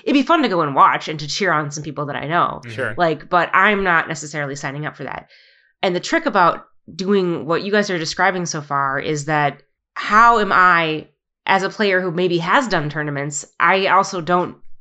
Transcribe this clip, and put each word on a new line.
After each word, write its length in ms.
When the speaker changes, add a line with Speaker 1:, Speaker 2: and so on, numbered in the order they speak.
Speaker 1:
It'd 100
be 100
fun 200
to 60
go 120
and 120
watch 360
and 100
to 80
cheer 240
on 200
some 120
people 220
that 100
I 120
know. 360
Speaker 2:
Mm-hmm. 80
Speaker 3:
Sure. 260
Speaker 1:
Like, 320
but 240
I'm 300
not 240
necessarily 480
signing 300
up 100
for 80
that. 260
And 140
the 40
trick 260
about 400
doing 520
what 180
you 80
guys 180
are 100
describing 460
so 160
far 380
is 260
that 360
how 440
am 120
I, 560
as 180
a 60
player 320
who 100
maybe 280
has 280
done 220
tournaments, 560
I 280
also 340
don't 360